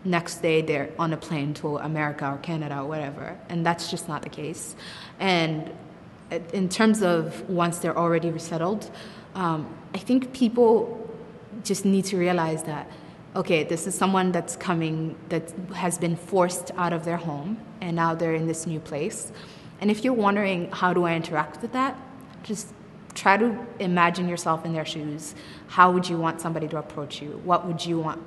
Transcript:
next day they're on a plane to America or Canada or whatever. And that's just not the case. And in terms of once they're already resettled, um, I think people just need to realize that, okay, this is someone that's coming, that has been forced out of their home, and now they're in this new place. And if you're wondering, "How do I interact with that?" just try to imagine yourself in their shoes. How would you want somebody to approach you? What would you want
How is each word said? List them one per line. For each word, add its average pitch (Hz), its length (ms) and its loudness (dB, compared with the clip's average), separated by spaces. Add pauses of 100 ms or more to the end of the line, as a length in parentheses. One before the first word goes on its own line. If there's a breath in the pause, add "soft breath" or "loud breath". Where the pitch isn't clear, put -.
next 170 380 0
day 160 200 4
they're 147 360 0
on 165 140 2
a 156 40 0
plane 147 380 -4
to 147 240 -4
America 147 500 -2
or 139 100 -4
Canada 147 420 -4
or 135 60 -6
whatever. 147 520 -8 (100)
And 170 160 -2
that's 165 260 0
just - 180 -6
not 147 140 -4
the - 60 -8
case. - 480 -10 (420 loud breath)
And 165 540 2 (800)
in 190 160 0
terms 220 340 4
of 165 460 2
once 170 300 2
they're 170 180 0
already 170 340 2
resettled, 165 600 -2 (440 loud breath)
um, 165 400 -2 (200)
I 190 40 -6
think 254 340 2
people 226 760 4 (560)
just 190 200 -2
need 196 220 6
to 196 100 -2
realize 175 480 2
that, 147 260 -8 (440 loud breath)
okay, 170 300 2
this 165 220 -2
is 185 80 -4
someone 185 380 4
that's 170 240 -2
coming, 160 600 0 (120)
that 165 240 -2 (220)
has 175 240 -2
been 170 180 0
forced 180 600 2
out 175 160 0
of 165 120 -2
their 170 120 0
home, 165 420 -4 (220)
and 170 160 -2
now 165 180 4
they're 165 200 2
in 160 120 0
this 160 200 -2
new 160 120 -4
place. - 540 -6 (480 loud breath)
And 202 100 4
if 214 140 0
you're 254 80 4
wondering, 202 600 2
"How 180 200 2
do 175 120 4
I 170 100 2
interact 156 480 -2
with 226 100 -6
that?" 254 240 0 (460)
just - 260 -6 (460)
try 196 220 6
to 220 300 2 (120)
imagine 180 500 4
yourself 170 360 0
in 170 80 -2
their 156 120 -2
shoes. 151 500 -8 (340 loud breath)
How 185 220 10
would 180 180 2
you 170 80 0
want 160 240 0
somebody 160 280 -2
to 156 100 -2
approach 147 440 -8
you? 147 220 -10
What 175 220 4
would 165 180 -4
you 170 140 0
want 156 280 -4